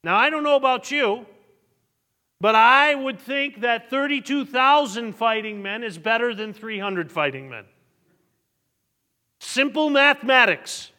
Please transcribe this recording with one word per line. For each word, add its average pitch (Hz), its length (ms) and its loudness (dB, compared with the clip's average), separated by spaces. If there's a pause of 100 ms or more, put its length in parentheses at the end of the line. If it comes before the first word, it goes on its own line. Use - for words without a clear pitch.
Now, 175 140 2
I 269 140 2
don't 302 120 -4
know 294 120 2
about 262 360 0
you, 247 340 -2 (1120)
but 214 140 2
I 262 400 6
would 269 260 -6
think 269 420 -6
that 233 280 -2
thirty-two 277 560 -4
thousand 254 680 0
fighting 220 500 -4
men 214 200 -8
is 190 140 -10
better 226 380 -2
than 214 180 -10
three 214 240 -12
hundred 190 340 -6
fighting 135 380 -4
men. 110 160 -18 (1700)
Simple 294 500 -2
mathematics. 262 1080 2